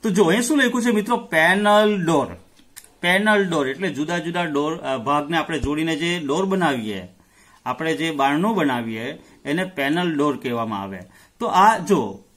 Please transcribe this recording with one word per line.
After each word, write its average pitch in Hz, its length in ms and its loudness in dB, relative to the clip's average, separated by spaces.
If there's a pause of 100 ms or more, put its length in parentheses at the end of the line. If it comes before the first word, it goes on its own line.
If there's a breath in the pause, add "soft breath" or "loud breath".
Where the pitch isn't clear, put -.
તો 220 80 0
જો 190 140 6
અહીં 190 180 4
શું 285 160 2
લખ્યું 240 240 2
છે 240 80 2
મિત્રો? 214 260 2
પેનલ 208 880 4
ડોર. 156 220 2 (760)
પેનલ 196 480 2
ડોર 151 200 0
એટલે 170 220 -4
જુદા 156 280 -4
જુદા 170 260 -4
ડોર, 151 320 -2
અ, 135 200 -4
ભાગને 143 400 -2
આપણે 156 220 -2
જોડીને 151 380 -2
જે 170 220 -2
ડોર 156 260 -2
બનાવીએ, 123 640 -2 (580 soft breath)
આપણે 160 280 -4
જે 156 160 -4
બારણું 151 460 0
બનાવીએ, 123 640 -4 (260 loud breath)
એને 156 200 -2
પેનલ 165 520 -4
ડોર 143 200 0
કહેવામાં 113 460 -4
આવે. 95 180 -10 (400 soft breath)
તો 240 60 -4
આ 208 320 4
જો 147 460 -2 (120)